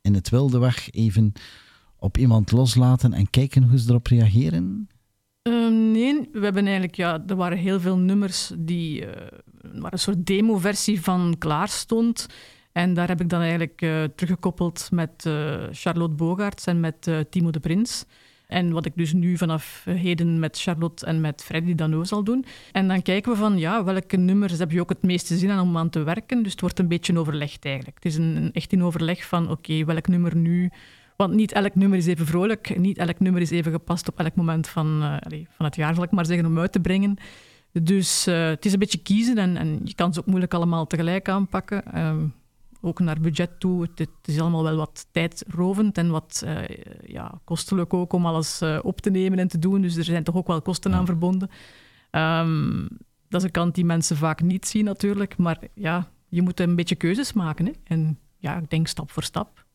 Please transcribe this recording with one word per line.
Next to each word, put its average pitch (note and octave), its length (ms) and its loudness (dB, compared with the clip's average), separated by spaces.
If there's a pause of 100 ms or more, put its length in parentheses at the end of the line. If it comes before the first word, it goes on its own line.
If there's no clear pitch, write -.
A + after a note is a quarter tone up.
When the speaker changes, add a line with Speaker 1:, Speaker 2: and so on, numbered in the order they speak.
Speaker 1:
in G2+ 140 4
het F#2+ 140 0
wilde B2+ 300 4
weg B2 320 2
even G#2+ 420 4 (640)
op - 220 -2
iemand A2+ 340 4
loslaten B2 600 6
en - 180 2
kijken C3+ 320 4
hoe B2+ 160 8
ze A#2 100 2
erop A#2+ 180 4
reageren? D3 840 4 (540)
Speaker 2:
Ehm, A3+ 480 4
nee, B3+ 420 2
we A3 120 -4
hebben G3+ 200 2
eigenlijk, F#3+ 320 0
ja, E3+ 300 -2
er F#3+ 100 -2
waren F3 220 0
heel F#3+ 220 0
veel F#3 180 2
nummers F#3 600 0
die, E3 480 -4
eh, - 320 -14 (420)
waar F3 120 -10
een F#3+ 60 -6
soort F3+ 280 -2
demoversie G3+ 720 0
van F3 380 2
klaar D#3 300 -2
stond. - 580 -2 (460)
En F3 220 2
daar F3 140 0
heb F3+ 120 0
ik F3 80 0
dan E3+ 120 0
eigenlijk, E3 420 -2
eh, D#3 220 0
teruggekoppeld E3+ 880 -2
met, E3 340 -4
eh, D3+ 280 -2 (160)
Charlotte E3+ 440 -2
Bogaerts F3+ 520 -2
en F3 140 0
met, D#3+ 260 -4
eh, D#3+ 120 0 (120)
Timo E3+ 200 0
de D#3 100 -4
Prins. F#3 440 -2 (420)
En F3 260 0
wat D#3+ 140 -2
ik D3+ 100 -6
dus E3 160 0
nu F3 240 2
vanaf D#3+ 480 -4
heden E3+ 540 0
met D#3+ 220 -4
Charlotte E3 460 -4
en D#3+ 140 0
met D3+ 220 -4
Freddy E3+ 320 -2
Dano D#3 300 0
zal G#3 200 -2
doen. B3 200 0 (280)
En F#3+ 160 2
dan F#3 140 0
kijken G3+ 300 0
we G#3 60 0
van, G#3 200 2
ja, F3+ 260 0
welke F#3 320 -2
nummers F#3 420 2
heb E3+ 120 -2
je F3 100 0
ook F3 80 -4
het - 140 -4
meeste F3+ 340 0
zin F#3 140 2
aan F#3+ 180 2
om E3+ 80 0
aan E3 140 0
te D#3+ 120 -4
werken? A3 400 -2
Dus G3+ 100 -4
het - 80 -10
wordt F3+ 180 -4
een F3+ 100 2
beetje E3+ 240 0
een E3+ 60 2
overleg D3+ 400 -4
eigenlijk. C3+ 380 -8
Het E3+ 160 -4
is D3+ 40 -2
een, E3 200 0
een, D#3 160 -2
echt - 200 -4
een F#3 100 4
overleg E3 440 -2
van, E3+ 240 -2
oké, D#3 340 -4
welk D#3+ 240 -2
nummer F3 280 2
nu? E3+ 340 2 (460)
Want F#3+ 180 0
niet G#3+ 180 2
elk G3 220 0
nummer G3 240 4
is E3 80 2
even E3 200 0
vrolijk, F#3 520 -2
niet F3+ 200 2
elk F3 220 -2
nummer F3+ 220 4
is D#3+ 80 -2
even E3 220 0
gepast E3+ 360 -4
op - 100 -8
elk D#3+ 160 -2
moment E3 340 0
van, D#3 340 -2
eh, C#3+ 180 -2
allee, D#3 300 -14
van - 140 -6
het D3 120 -4
jaar, D#3 180 0
zal F3 100 0
ik F3 60 -4
maar F3 160 2
zeggen, E3+ 200 2
om E3 120 2
uit E3+ 140 0
te F#3 80 2
brengen. G3 360 2 (680)
Dus, F#3 440 2
eh, E3 200 2
het D#3+ 180 -2
is G3+ 80 4
een G3 60 4
beetje F#3+ 240 0
kiezen A3+ 360 2
en, F3+ 180 2
en D#3 280 -2
je - 100 -8
kan F3 200 0
ze E3 60 -4
ook - 60 -6
moeilijk F#3 280 0
allemaal E3+ 320 0
tegelijk F3 420 -2
aanpakken. F#3+ 640 -4
Ehm, D#3 340 -2 (540)
ook E3+ 200 -4
naar D#3+ 200 0
budget E3+ 400 -2
toe, F3+ 220 0
het, E3+ 160 -8
het D#3 100 -4 (140)
is D3+ 180 -2
allemaal E3 220 0
wel D#3 140 0
wat - 360 -8
tijdrovend F3+ 840 -2
en E3+ 120 0
wat, - 340 -6
eh, - 320 -8 (300)
ja, - 380 -14
kostelijk E3+ 500 -2
ook F3+ 180 0
om F3 140 2
alles, E3 340 -2
eh, D#3 220 0
op - 180 -4
te G#3 100 0
nemen F#3+ 280 2
en F#3 100 2
te E3+ 100 -2
doen. G3 220 2
Dus F3 160 0
er E3 80 -2
zijn E3 200 0
toch E3+ 100 -2
ook F#3 120 0
wel E3 160 0
kosten F#3 280 -2
Speaker 1:
Ja. F#3 60 2
Speaker 2:
aan F3+ 100 2
verbonden. F#3 420 0 (600)
Ehm, D#3+ 760 0 (420)
dat F3+ 120 0
is F#3+ 60 0
een F3 40 -2
kant E3+ 240 0
die F3+ 100 0
mensen E3 320 0
vaak D#3 260 0
niet F3+ 240 0
zien G#3+ 180 0
natuurlijk, G3+ 520 -2
maar E3+ 220 0 (160)
ja, F3+ 340 -4 (200)
je F3 140 0
moet F3+ 180 0
een F3 160 2
beetje F3 180 0
keuzes G3+ 380 -2
maken, E3 340 -2
hè. C4+ 60 -4 (120)
En D#3+ 340 -2 (180)
ja, - 200 -6
ik E3 140 -8
denk E3 160 0
stap - 240 -8
voor - 120 -8
stap. - 420 -8 (100)